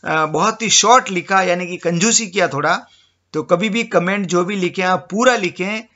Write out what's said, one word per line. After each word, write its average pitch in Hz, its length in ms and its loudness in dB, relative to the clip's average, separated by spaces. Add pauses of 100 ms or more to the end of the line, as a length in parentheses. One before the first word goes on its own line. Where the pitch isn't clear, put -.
अ, 160 220 0
बहुत 190 360 -2
ही 208 80 -2
शॉर्ट 233 400 4
लिखा, 190 320 0
यानी 180 240 -2
कि 175 100 -10
कंजूसी 180 500 0
किया 180 220 0
थोड़ा। 156 380 -2 (460)
तो 156 100 -4
कभी 180 260 0
भी 226 160 -2
कमेंट 190 420 -2
जो 175 180 0
भी 202 120 -4
लिखें 180 260 -2
आप 185 280 -2
पूरा 240 260 2
लिखें, 196 460 -6 (140)